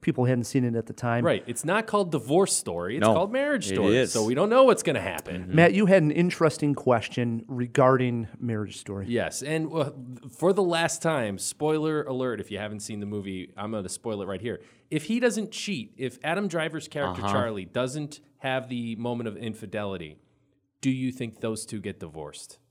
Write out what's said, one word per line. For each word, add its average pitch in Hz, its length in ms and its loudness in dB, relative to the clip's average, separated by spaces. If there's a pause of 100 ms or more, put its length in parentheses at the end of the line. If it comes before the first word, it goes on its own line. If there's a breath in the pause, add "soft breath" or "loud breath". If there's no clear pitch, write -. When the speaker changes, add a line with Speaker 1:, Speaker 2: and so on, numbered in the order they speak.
Speaker 1:
people 123 240 0
hadn't 123 180 2
seen 123 220 0
it 120 100 0
at 113 120 -2
the - 60 -14
time. 120 320 -2
Speaker 2:
Right. 147 220 2
It's 120 180 -8
not 208 220 0
called 202 240 0
Divorce 151 460 2
Story. 90 400 -4
It's 156 100 4
Speaker 3:
No, 110 80 8
Speaker 2:
called 190 160 2
Marriage 262 400 -2
Speaker 3:
it 95 60 0
Speaker 2:
Story. 101 220 4
Speaker 3:
is. 127 120 2
Speaker 2:
So 110 140 2
we 117 100 2
don't 175 140 2
know 254 160 8
what's 233 180 6
gonna 135 180 0
happen. 87 540 -6
Speaker 1:
Matt, 170 200 10
you 202 120 4
had 185 160 8
an 151 80 4
interesting 160 640 2
question 120 720 0
regarding 123 800 2 (140)
Marriage 107 380 -4
Story. 98 300 -6
Speaker 2:
Yes, 113 340 -2
and, 156 300 -4
uh, 151 200 -2 (360)
for 160 240 2
the 196 120 2
last 170 380 0
time, 120 360 0
spoiler 156 640 -2
alert, 127 380 -4
if 95 100 -8
you 98 80 -6
haven't 104 220 -8
seen 107 180 -10
the 104 80 -6
movie, 98 500 -8
I'm 104 140 -8
gonna 104 180 -6
spoil 107 340 -8
it 92 40 -8
right 95 140 -6
here. 107 200 -6 (300 soft breath)
If 156 140 -4
he 226 160 -2
doesn't 220 320 0
cheat, - 440 -8
if 131 280 -8
Adam 185 240 -2
Driver's 160 400 -6
character 139 340 -6
Speaker 3:
Uh-huh. 101 100 0
Speaker 2:
Charlie 110 320 -2
doesn't 131 540 -6 (200)
have 131 300 -4
the 117 280 -6
moment 120 320 -4
of 104 80 -10
infidelity, 101 840 -8 (640)
do 135 100 0
you 131 220 -2
think 117 300 -10
those 110 220 -6
two 110 160 -10
get 92 200 -10
divorced? 76 580 -14 (120)